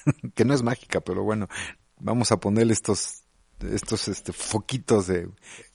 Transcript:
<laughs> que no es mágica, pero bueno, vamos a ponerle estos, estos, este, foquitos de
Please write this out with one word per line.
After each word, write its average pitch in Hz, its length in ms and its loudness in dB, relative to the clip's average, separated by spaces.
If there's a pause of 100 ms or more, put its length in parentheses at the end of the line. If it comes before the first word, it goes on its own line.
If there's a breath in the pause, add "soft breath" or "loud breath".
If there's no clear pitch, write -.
<laughs> - 300 0
que - 100 4
no 131 100 4
es 131 80 2
mágica, - 380 -2
pero 92 220 -2
bueno, 104 260 -2 (500 loud breath)
vamos 117 340 0
a 104 80 4
ponerle 113 320 4
estos, - 500 -2 (500)
estos, - 360 -4
este, - 240 -6
foquitos 107 760 0
de 90 220 -2 (460 soft breath)